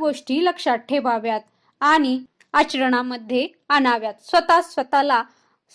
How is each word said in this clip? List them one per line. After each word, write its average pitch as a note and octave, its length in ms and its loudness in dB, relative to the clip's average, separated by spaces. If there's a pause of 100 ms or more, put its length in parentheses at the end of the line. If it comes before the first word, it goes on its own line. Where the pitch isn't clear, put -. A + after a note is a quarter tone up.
गोष्टी D4+ 440 -2
लक्षात E4+ 340 -2
ठेवाव्यात A#3 640 -4 (400)
आणि C#4 420 2 (300)
आचरणामध्ये B3+ 960 -2 (200)
आणाव्यात. A#3+ 460 0 (140)
स्वतः E4+ 320 4
स्वतःला C#4 640 0 (520)